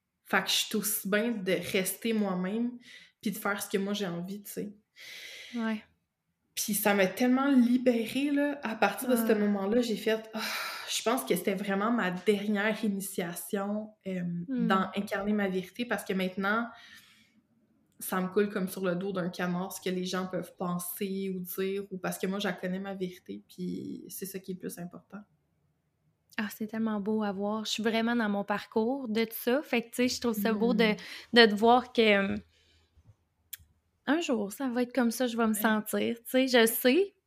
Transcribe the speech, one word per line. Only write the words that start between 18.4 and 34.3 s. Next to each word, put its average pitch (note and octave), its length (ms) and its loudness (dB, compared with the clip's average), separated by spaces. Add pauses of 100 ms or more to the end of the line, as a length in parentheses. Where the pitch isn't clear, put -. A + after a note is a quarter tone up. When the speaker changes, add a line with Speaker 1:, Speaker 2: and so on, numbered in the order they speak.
Speaker 1:
comme F#3+ 180 -2
sur F#3+ 160 -8
le F3+ 120 2
dos F#3+ 160 -4
d'un F#3 180 -4
canard F3+ 420 -4
ce - 100 -10
que - 80 -4
les F#3 160 -2
gens F#3 220 -4
peuvent E3+ 300 -6
penser F#3+ 800 -4
ou F#3 40 -6
dire, F#3+ 520 -4
ou F#3 60 -6
parce F3+ 200 -6
que G3 100 -4
moi, G3 120 -2
je G#3 100 -2
connais F3+ 300 -4
ma G3 160 -8
vérité, G3 520 -8
puis - 640 -8
c'est - 160 -12
ça F#3+ 140 -10
qui F#3+ 120 -10
est - 40 -8
le F3+ 40 -12
plus F3+ 180 -8
important. F3+ 420 -14 (1200)
Speaker 2:
Ah, G#3+ 160 -2
c'est A3 120 -8
tellement A3 320 -2
beau G#3+ 240 0
à G3+ 80 -2
voir. G#3 340 -4
Je - 60 -4
suis - 120 -2
vraiment A3+ 320 2
dans A3+ 140 2
mon G3+ 140 0
parcours A3+ 640 -2
de A3 180 2
tout A3 100 -4
ça. B3+ 280 0
Fait A#3+ 180 0
que, A#3 60 -6
tu B3 200 0
sais, B3 80 -4
je - 60 -10
trouve A#3 140 0
ça G#3+ 180 2
beau A3 220 2
de, A3 180 6
Speaker 1:
Hmm. - 40 -4 (360)
Speaker 2:
de A#3 140 10
te G#3 80 2
voir A#3 360 6
que, - 100 4 (320)
euh, G#3 40 -4 (1700)
un D4+ 160 2
jour, G#3+ 300 -2